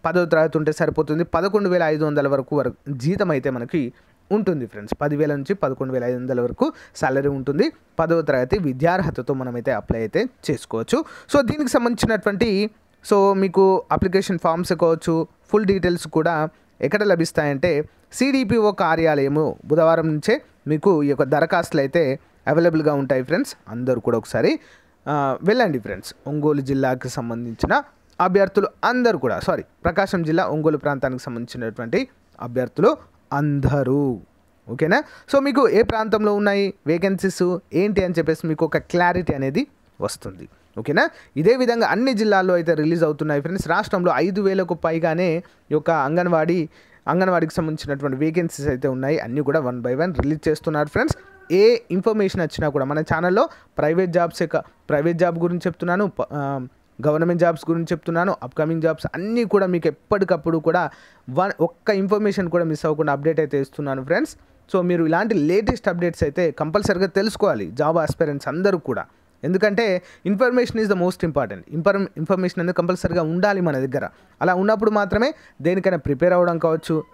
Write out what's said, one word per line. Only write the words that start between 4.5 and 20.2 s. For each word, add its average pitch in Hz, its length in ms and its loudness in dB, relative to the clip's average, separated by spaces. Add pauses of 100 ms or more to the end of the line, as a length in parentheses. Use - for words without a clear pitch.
ఫ్రెండ్స్. 104 340 -10
పదివేల 147 340 0
నుంచి 139 200 -4
పదకొండు 131 380 -4
వేల 127 120 -2
ఐదు 127 120 -2
వందల 127 240 -4
వరకు 123 320 -2 (240)
శాలరీ 139 320 0
ఉంటుంది. 143 440 -2 (260)
పదవ 165 240 2
తరగతి 139 360 0
విద్యార్హతతో 160 760 -2
మనమైతే 127 380 -4
అప్లై 113 260 -2
అయితే 156 300 -2 (220)
చేసుకోవచ్చు. 120 540 -4 (280)
So 285 140 6
దీనికి 285 300 -2
సంబంధించినటువంటి, 220 920 0 (400)
so 196 320 6
మీకు 190 500 4
అప్లికేషన్ 190 460 0
ఫామ్స్ 175 340 0
కావచ్చు, 165 540 0 (240)
ఫుల్ 214 140 2
డీటెయిల్స్ 180 440 0
కూడా 156 400 0 (320)
ఎక్కడ 202 220 0
లభిస్తాయంటే 160 840 0 (240)
సీడీపీఓ 240 600 2
కార్యాలయము 156 920 2
బుధవారం 160 440 4
నుంచే 160 340 0 (240)